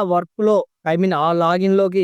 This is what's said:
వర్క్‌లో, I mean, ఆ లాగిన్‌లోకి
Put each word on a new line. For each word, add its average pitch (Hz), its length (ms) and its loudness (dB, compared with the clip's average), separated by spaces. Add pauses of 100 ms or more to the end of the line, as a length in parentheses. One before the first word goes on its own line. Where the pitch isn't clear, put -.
వర్క్‌లో, 185 520 0 (240)
I 160 160 -2
mean, 185 180 0
ఆ 151 180 0
లాగిన్‌లోకి 185 720 0